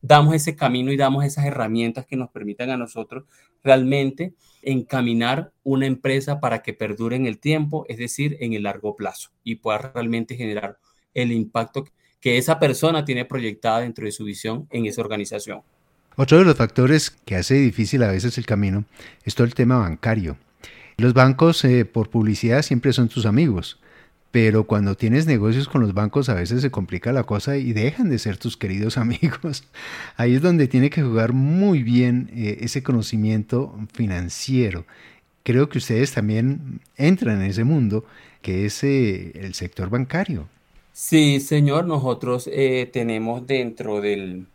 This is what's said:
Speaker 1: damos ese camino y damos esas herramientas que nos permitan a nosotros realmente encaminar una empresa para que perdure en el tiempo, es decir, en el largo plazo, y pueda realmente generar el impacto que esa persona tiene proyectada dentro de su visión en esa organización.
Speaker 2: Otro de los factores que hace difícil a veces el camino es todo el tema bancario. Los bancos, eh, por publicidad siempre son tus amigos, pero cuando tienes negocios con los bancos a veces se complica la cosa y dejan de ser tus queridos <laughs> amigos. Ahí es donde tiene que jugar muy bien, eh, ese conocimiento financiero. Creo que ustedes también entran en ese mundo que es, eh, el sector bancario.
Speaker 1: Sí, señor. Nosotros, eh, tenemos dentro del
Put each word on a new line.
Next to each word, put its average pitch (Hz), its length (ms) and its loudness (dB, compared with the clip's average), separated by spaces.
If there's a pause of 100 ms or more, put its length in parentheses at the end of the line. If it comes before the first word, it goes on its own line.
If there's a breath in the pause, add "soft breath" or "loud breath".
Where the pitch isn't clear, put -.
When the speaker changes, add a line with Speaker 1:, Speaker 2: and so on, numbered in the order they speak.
Speaker 1:
damos 147 320 6
ese 156 200 -2
camino 127 380 -2
y 139 60 -2
damos 139 260 2
esas 143 220 -2
herramientas 117 580 -2
que - 120 -10
nos 127 120 -6
permitan 104 400 -10
a 131 80 -4
nosotros 120 480 -10 (400 soft breath)
realmente 135 720 2 (260 soft breath)
encaminar 127 920 -2 (120)
una 135 220 0
empresa 135 520 -2
para 117 240 -2
que 110 120 -10
perdure 113 420 -6
en 131 100 -2
el 110 120 -6
tiempo, 151 500 -2
es 113 80 -10
decir, 143 440 -6
en 117 120 -4
el 104 120 -4
largo 104 320 -6
plazo, - 340 -12 (120)
y 113 140 -8
pueda 110 380 -6
realmente 117 420 -6
generar 107 420 -8 (360)
el 123 180 0
impacto 117 540 -4 (340)
que 123 160 2
esa 156 220 0
persona 151 480 2
tiene 123 180 -4
proyectada 113 560 -2
dentro 117 240 -8
de 104 80 -6
su - 120 -10
visión 113 460 -8
en 117 140 -2
esa 104 160 -4
organización. 104 600 -6 (540)
Speaker 2:
Otro 135 220 6
de 190 60 10
los 160 120 6
factores 127 540 2
que - 260 -8
hace 90 180 0
difícil 127 480 2
a 107 80 4
veces 98 260 -2
el 120 80 -6
camino 101 400 0 (400 loud breath)
es 104 100 -6
todo 120 120 4
el 120 80 -2
tema 127 240 4
bancario. 92 580 -2 (640 loud breath)
Los 120 160 4
bancos, 135 500 4
eh, 123 220 6
por 110 240 -4
publicidad 113 520 2
siempre 131 300 0
son 123 160 2
tus 117 160 -4
amigos, 110 540 0 (520 soft breath)
pero 110 340 4
cuando 101 320 0
tienes 127 300 2
negocios 123 420 2
con 139 120 0
los 104 140 2
bancos 107 340 0
a 120 60 0
veces 90 260 -2
se 135 100 0
complica 98 420 -4
la 131 120 0
cosa 107 320 -2
y 127 160 -2
dejan 143 380 0
de 120 80 0
ser 101 180 -4
tus - 200 -8
queridos 104 420 -4
<laughs> - 0 -
amigos. 131 680 -2 (520 loud breath)
Ahí 123 180 2
es 135 80 2
donde 165 260 4
tiene 135 220 4
que 160 120 -2
jugar 113 300 2
muy 156 500 2
bien, 123 520 2
eh, 107 260 -4
ese 123 220 -4
conocimiento 110 960 -2 (160)
financiero. 92 880 -2 (580 loud breath)
Creo 127 260 2
que 135 100 -4
ustedes 120 340 0
también 123 680 -2 (160)
entran 139 460 2
en 95 80 0
ese 104 140 0
mundo 120 400 2 (380 loud breath)
que 98 240 -2
es, - 180 -6
eh, 104 500 0
el 92 200 -12
sector - 360 -8
bancario. 131 580 -4 (440)
Speaker 1:
Sí, 147 480 4
señor. 147 460 2
Nosotros, 127 640 -2
eh, 127 400 0
tenemos 117 560 -4
dentro 117 540 -2
del 95 540 -4